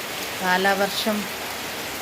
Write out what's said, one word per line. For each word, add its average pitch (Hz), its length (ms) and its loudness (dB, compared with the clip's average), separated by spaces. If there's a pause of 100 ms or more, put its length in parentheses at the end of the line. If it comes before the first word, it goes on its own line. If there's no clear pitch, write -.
(420)
കാലവർഷം 190 760 4 (840)